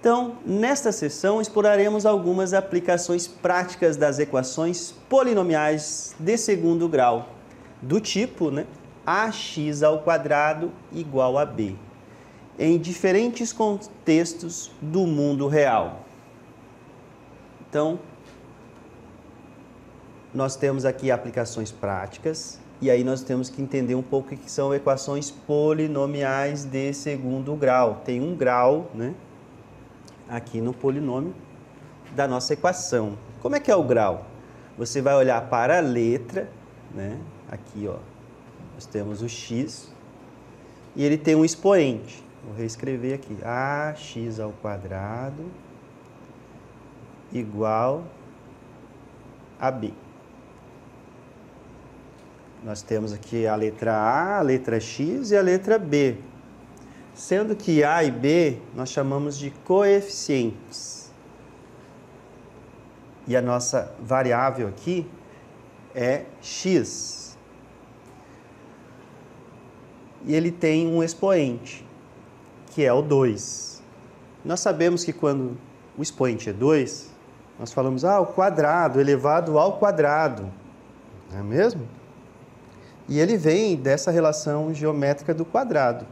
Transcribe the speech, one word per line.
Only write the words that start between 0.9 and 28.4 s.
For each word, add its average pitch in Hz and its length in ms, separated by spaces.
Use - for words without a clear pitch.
sessão, 190 480
exploraremos 208 640
algumas 185 480
aplicações 175 720
práticas 180 720
das 143 220
equações 160 720
polinomiais 175 1120
de 196 160
segundo 170 500
grau, 123 440
do 135 180
tipo, 196 520
né, 143 160
A 208 260
X 147 500
ao 151 200
quadrado 156 680
igual 135 460
a 147 80
B, 107 280
em 170 200
diferentes 196 720
contextos 170 1300
do 160 280
mundo 143 420
real. 123 560
Então, 156 320
nós 135 200
temos 135 300
aqui 131 260
aplicações 117 640
práticas, 101 880
e 131 120
aí 123 120
nós 131 200
temos 127 260
que - 140
entender 127 320
um 131 80
pouco 135 320
o - 20
que - 140
são 139 240
equações 139 560
polinomiais 143 1400
de 135 260
segundo 135 640
grau. 127 480
Tem 123 160
um 170 160
grau, 131 580